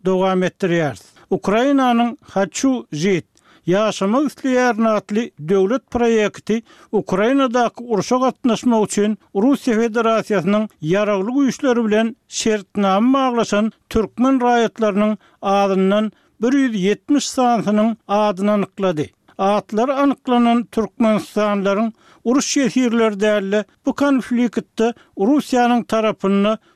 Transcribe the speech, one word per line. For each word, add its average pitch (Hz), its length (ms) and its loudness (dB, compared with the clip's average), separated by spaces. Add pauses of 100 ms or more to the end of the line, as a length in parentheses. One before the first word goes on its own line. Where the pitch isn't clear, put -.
dowam 185 380 0
etdirýär. 170 580 -2 (300)
Ukrainanyň 240 840 0 (180)
"Haçu 226 580 -2
jit, 165 340 -2 (400)
ýaşamak 208 640 0
isleýär" 247 480 0
natly 220 540 -2 (180)
döwlet 196 340 2 (120)
proýekti 226 680 0 (300)
Ukrainadaky 226 880 0
uruşa 233 360 -2
gatnaşmak 240 720 0
üçin 208 320 -2 (160)
Russiýa 240 460 0
Federasiýasynyň 214 880 0 (140)
ýaragly 196 540 0
güýçleri 247 500 0
bilen 220 300 0 (120)
şertname 208 840 0
baglaşan 233 580 0 (160)
türkmen 240 520 0
raýatlarynyň 214 760 0 (260)
adyndan 196 680 0 (300)
bir 247 100 0
ýüz 269 300 0
ýetmiş 208 420 0 (120)
sansynyň 220 600 0 (120)
adyny 202 420 0
anyklady. 185 560 -2 (320)
Atlar 208 500 -2
anyklanan 240 760 0
türkmenstanlaryň 208 1300 -2 (320)
uruş 254 220 0
şehirleri 233 760 0
däli 208 440 0 (220)
bu 269 80 -2
konfliktde 240 1000 -2 (240)
Russiýanyň 240 680 0
tarapyny 214 720 0 (200)